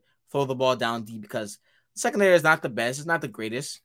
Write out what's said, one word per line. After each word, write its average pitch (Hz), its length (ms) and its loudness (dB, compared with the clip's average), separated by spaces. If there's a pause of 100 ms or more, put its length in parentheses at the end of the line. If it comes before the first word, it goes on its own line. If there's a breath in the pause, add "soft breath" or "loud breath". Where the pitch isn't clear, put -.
(300)
throw 143 140 0
the 131 100 -2
ball 127 220 2
down 117 280 -4
deep 110 180 -14
because 107 360 -10 (360)
the - 60 -10
secondary 202 340 4
is 156 100 6
not 160 180 4
the 156 60 -4
best. 120 300 -4
It's 151 100 -10
not 165 140 -2
the 151 60 -6
greatest. 113 560 -8